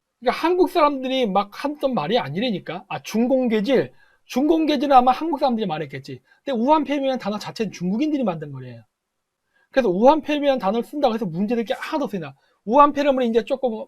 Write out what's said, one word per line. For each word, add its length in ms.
그러니까 220
한국 280
사람들이 580
막 240
했던 300
말이 240
아니라니까. 720
아, 160
중공개질. 880
중공개질은 680
아마 160
한국 280
사람들이 280
말했겠지. 540
근데 160
우한 240
폐렴이라는 360
단어 180
자체는 340
중국인들이 520
만든 280
거래요. 320
그래서 180
우한 320
폐렴이라는 380
단어를 260
쓴다고 280
해서 120
문제될 400
게 80
하나도 320
없습니다. 300
우한 280
폐렴은 340
이제 180
조금 420